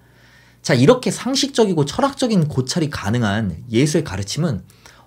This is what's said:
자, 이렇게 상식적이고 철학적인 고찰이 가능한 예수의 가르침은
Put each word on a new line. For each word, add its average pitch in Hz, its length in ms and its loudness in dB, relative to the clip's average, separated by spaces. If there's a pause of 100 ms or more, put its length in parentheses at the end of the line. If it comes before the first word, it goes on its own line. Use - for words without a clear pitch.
(600)
자, - 120 0
이렇게 180 380 4
상식적이고 226 720 0
철학적인 220 640 0
고찰이 147 420 -2
가능한 104 840 -2
예수의 151 320 2
가르침은 117 600 -4 (440)